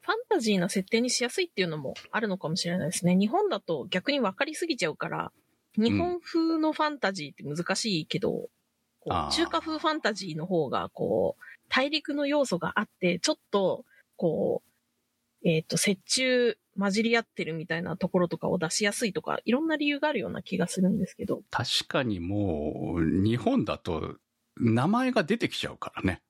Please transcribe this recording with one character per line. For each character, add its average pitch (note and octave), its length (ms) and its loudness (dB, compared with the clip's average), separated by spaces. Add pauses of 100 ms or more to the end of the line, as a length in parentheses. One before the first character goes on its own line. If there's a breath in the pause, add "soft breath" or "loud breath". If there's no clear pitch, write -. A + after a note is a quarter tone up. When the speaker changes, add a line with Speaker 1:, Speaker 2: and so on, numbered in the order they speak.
Speaker 1:
フ - 100 -4
ァ - 20 2
ン - 20 2 (140)
タ G4 100 4
ジ A3 140 2
ー F#3+ 60 4
な F3 80 2
設 F#3+ 220 -2
定 A3+ 120 2
に B3 100 0
し - 100 0
や A#3+ 80 -2
す F#4+ 140 -2
い - 20 2
っ E4+ 60 -16
て G3 100 -4
い F#3 40 4
う - 20 -2
の D#3 100 -4
も C#3 160 -6 (180)
あ G#3+ 80 -2
る A3 80 0
の F#3+ 120 -2
か D3+ 100 -4
も D#3+ 60 0
し - 120 -2
れ F3 120 -2
な - 60 -2
い - 20 0
で F3+ 100 -4
す - 80 -2
ね。 F3+ 100 6
日 G3+ 140 4
本 F#4+ 200 2
だ G#3+ 100 -2
と D3 320 -4
逆 - 200 0
に C#4+ 80 2
分 F#3+ 160 0
か C#4+ 100 0
り D#4 100 -10
す F4 100 -4
ぎ D#4 120 -2
ち F3 100 0
ゃ - 20 0
う D3 60 -6
か - 140 -6
ら、 D#3+ 220 -4 (460)
日 A3 180 4
本 F4 260 0
風 E4 360 0
の D#4 160 2
フ D#4+ 80 -2
ァ D4+ 80 2
ン C#4+ 100 -8
タ G3 140 0
ジ D#3+ 120 -8
ー C3+ 80 -10
っ - 20 -20
て - 80 -18
難 E3 320 -4
し F#3+ 260 -2
い - 60 -6
け - 100 -4
ど、 - 140 0
Speaker 2:
う - 60 -2
ん。 - 40 -4
Speaker 1:
こ - 80 -14 (560)
う、 - 80 -2
Speaker 2:
あ D#2 140 0
ー。 - 20 -4
Speaker 1:
中 E4 160 0
華 E4 160 -2
風 D#4 160 -6
フ E4 100 -2
ァ G#4 60 2
ン D#4 80 -4
タ G#3+ 140 0
ジ F#3+ 140 -10
ー D#3 60 -6
の D#3+ 120 -6
方 E3 220 0
が、 G2 200 -2
こ - 500 0
う、 - 40 -20 (260 loud breath)
大 C#4 220 2
陸 D4 240 -4
の D4 100 0
要 C#4+ 200 2
素 F3+ 120 -2
が E3 220 -2
あ G#3+ 40 -2
っ - 60 -8 (100)
て、 F3+ 200 0
ち - 100 0
ょ G#3 40 2
っ - 40 -2 (140)
と、 F#3 340 2 (300 soft breath)
こ - 500 0
う、 - 20 -20 (800)
え D#3+ 120 4
っ D#3+ 40 -4
と、 - 120 -6
折 F#3 300 2
衷 B3+ 520 2 (220)
混 G3 100 2
じ G#3+ 140 2
り A#3 120 4
合 A#3 60 4
っ - 60 -12
て - 180 -6
る D#3 80 -6
み D#3+ 140 -8
た E3 100 -2
い E3+ 60 -4
な E3+ 120 -4
と F3+ 140 -2
こ F#3 100 2
ろ F3 80 4
と E3 100 -4
か - 120 -4
を F#3 80 2
出 E3+ 140 0
し - 120 0
や G#3 80 2
す B3 140 -2
い G3 80 -2
と - 80 -2
か、 - 240 -2
い A3 60 2
ろ C4 100 4
ん D#4+ 60 0
な D#4 80 2
理 D4 120 0
由 C#4+ 120 0
が D4+ 80 0
あ D4+ 60 2
る A#3 60 0
よ - 100 -4
う - 20 -6
な - 100 -6
気 - 160 -6
が F3 100 2
す F#3+ 140 -2
る F#3 80 6
ん A3 80 2
で F#3 80 0
す - 100 -16
け - 100 -8
ど。 - 260 -2
Speaker 2:
確 - 360 -2
か D3+ 160 0
に G#2 160 -2
も E2+ 800 -2
う、 E2 260 4
日 A2 140 2
本 B3+ 260 2
だ - 140 -4
と E2 400 -6 (400)
名 A#2+ 300 4
前 B3 240 2
が A3+ 120 2
出 G3 140 0
て F#3 100 -2
き - 100 -4
ち - 100 -4
ゃ - 40 -8
う - 60 -14
か - 180 -10
ら - 60 -8
ね。 F#2 280 0